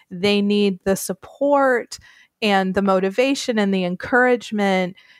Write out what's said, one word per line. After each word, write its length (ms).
they 300
need 420
the 140
support 1000
and 340
the 60
motivation 760
and 160
the 120
encouragement 1120